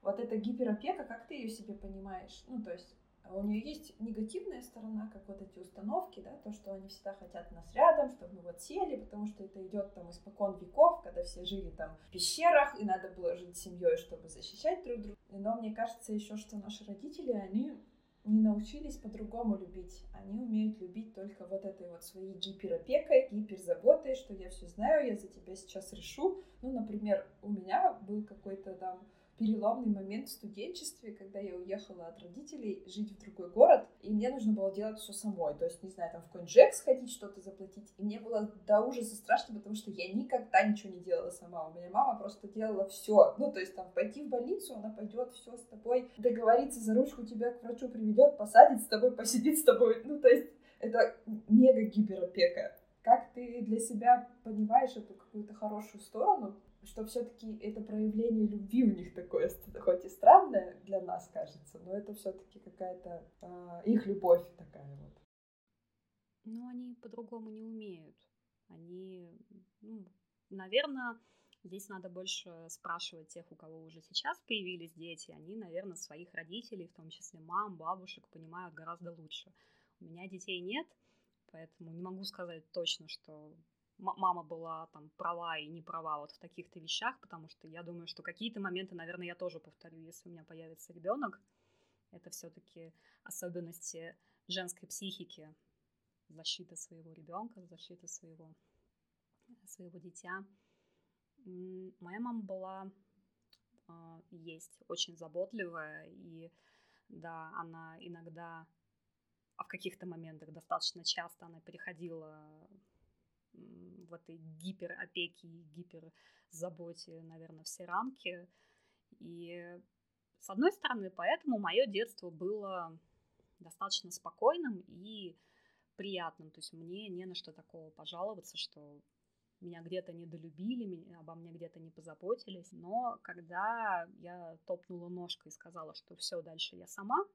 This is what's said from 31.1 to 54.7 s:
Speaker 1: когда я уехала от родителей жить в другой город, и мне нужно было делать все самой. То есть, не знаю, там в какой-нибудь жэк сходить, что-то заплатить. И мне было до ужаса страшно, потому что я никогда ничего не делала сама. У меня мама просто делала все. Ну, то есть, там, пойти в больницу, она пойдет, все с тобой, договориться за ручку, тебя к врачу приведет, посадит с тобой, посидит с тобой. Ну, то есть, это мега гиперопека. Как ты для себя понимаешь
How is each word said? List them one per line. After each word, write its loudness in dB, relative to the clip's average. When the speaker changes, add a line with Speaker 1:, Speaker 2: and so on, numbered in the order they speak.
Speaker 1:
когда -12
я -8
уехала -10
от -16
родителей -10
жить -6
в -18
другой -14
город, 10
и -12
мне 2
нужно 0
было 2
делать -4
все -12
самой. -2
То 0
есть, -6
не -12
знаю, -6
там -12
в -20
какой-нибудь -12
жэк 12
сходить, 2
что-то -14
заплатить. -16
И -8
мне -4
было -2
до 8
ужаса -2
страшно, 2
потому -8
что -8
я -6
никогда 4
ничего 0
не -12
делала -2
сама. -10
У -14
меня -14
мама 4
просто -10
делала 0
все. 10
Ну, 2
то -4
есть, -4
там, -12
пойти -2
в -8
больницу, -2
она -8
пойдет, -6
все -18
с -18
тобой, 0
договориться 6
за 2
ручку, 4
тебя 0
к -12
врачу -6
приведет, 8
посадит 12
с -8
тобой, 4
посидит 2
с 0
тобой. 10
Ну, -4
то 10
есть, 10
это 4
мега 12
гиперопека. 2
Как 6
ты -8
для 2
себя 4
понимаешь 4